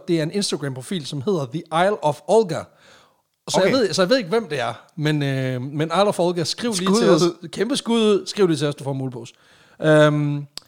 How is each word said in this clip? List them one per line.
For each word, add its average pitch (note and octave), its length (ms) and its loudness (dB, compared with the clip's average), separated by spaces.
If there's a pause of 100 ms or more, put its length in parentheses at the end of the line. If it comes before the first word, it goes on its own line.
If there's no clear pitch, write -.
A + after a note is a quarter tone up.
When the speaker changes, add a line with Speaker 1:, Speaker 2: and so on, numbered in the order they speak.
Speaker 1:
Det E3+ 100 2
er D#3 40 0
en D#3 80 -2
Instagram-profil, D3 760 -6
som C#3+ 160 -8
hedder D#3+ 300 -2
The E3 100 -6 (240)
Isle G#3 180 -2
of D3 220 -2
Olga. F3+ 340 2 (880)
Så - 120 2
jeg F#3 140 4
Speaker 2:
Okay. C4+ 40 2
Speaker 1:
ved, F#3+ 140 0
så F#3 100 0
jeg F3+ 60 2
ved B3+ 80 4
ikke, G3+ 120 -2
hvem G#3+ 200 -2
det D3 120 -4
er, A#2 120 -2 (240)
men, D3+ 260 0
øh, C3 400 -2
men D3 260 -4
Isle E3+ 200 2
of F#3+ 120 -2
Olga, E3+ 240 0
skriv A#3 280 -4
lige F3+ 140 -4
Speaker 2:
Skud F#3+ 140 4
Speaker 1:
til A3 100 4
os. E3 120 6
Speaker 2:
ud. E3+ 260 -2
Speaker 1:
Kæmpe A#3+ 280 -4
skud A#3 240 0
ud. G#3 260 2
Skriv G3+ 200 0
lige E3 100 2
til D3 120 -2
os, C#3+ 60 -4
du C3+ 100 -14
får C#3 80 -4
en C3+ 60 -6
mulepose. B2+ 360 -10 (460)
Øhm, D3 680 4 (220)